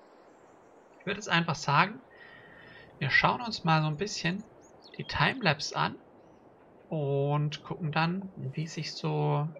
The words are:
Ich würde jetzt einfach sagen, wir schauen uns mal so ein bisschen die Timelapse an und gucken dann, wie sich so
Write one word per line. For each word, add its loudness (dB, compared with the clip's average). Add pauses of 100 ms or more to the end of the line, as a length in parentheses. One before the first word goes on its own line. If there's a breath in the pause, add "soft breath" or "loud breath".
(1000)
Ich -16
würde -4
jetzt -10
einfach 2
sagen, 2 (1000 loud breath)
wir -2
schauen 4
uns -6
mal 4
so 2
ein -2
bisschen -4 (540)
die -8
Timelapse 0
an 0 (920)
und 0
gucken -4
dann, 0
wie -6
sich -8
so 0 (120)